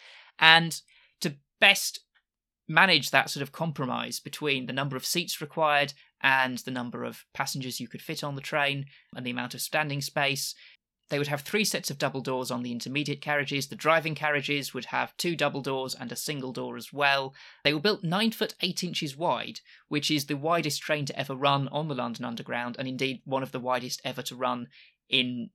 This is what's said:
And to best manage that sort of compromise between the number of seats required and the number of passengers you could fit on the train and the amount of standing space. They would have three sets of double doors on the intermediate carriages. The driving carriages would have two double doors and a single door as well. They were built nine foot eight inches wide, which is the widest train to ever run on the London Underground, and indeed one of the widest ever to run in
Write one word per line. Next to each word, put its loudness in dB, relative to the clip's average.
And 8
to -2
best 4
manage 6
that 4
sort -4
of -8
compromise -4
between -2
the -6
number -2
of -6
seats -2
required 2
and 4
the -8
number -6
of -10
passengers -6
you -10
could -14
fit -8
on -6
the -10
train 0
and -10
the -4
amount -6
of -8
standing -2
space. -2
They 0
would 0
have -4
three 0
sets -2
of -8
double -2
doors -2
on -4
the -6
intermediate -4
carriages. 0
The -12
driving 4
carriages 0
would -8
have -2
two -2
double 0
doors -4
and -8
a -8
single -6
door -6
as -14
well. 2
They 4
were 0
built 2
nine 2
foot -2
eight -2
inches -4
wide, -2
which 0
is 2
the -2
widest 0
train 0
to -4
ever -4
run 4
on -2
the -2
London -4
Underground, -6
and -4
indeed -2
one -2
of -8
the -4
widest -2
ever -6
to -10
run -2
in 0